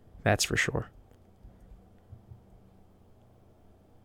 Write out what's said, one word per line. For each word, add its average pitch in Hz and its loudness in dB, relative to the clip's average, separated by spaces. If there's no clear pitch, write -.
That's 104 6
for - 0
sure. - 0